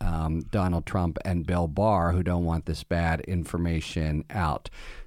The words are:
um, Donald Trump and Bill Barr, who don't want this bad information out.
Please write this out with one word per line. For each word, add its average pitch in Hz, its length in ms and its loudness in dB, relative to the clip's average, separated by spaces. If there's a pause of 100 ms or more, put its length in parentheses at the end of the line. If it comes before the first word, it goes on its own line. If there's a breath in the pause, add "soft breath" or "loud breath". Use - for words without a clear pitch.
um, 80 420 0 (100)
Donald 90 340 2
Trump 87 380 0
and 87 200 0
Bill 87 220 2
Barr, 87 460 2
who 87 100 2
don't 87 220 2
want 82 220 0
this 80 180 -4
bad 82 380 0
information 82 1080 -2
out. 82 400 -2 (360 loud breath)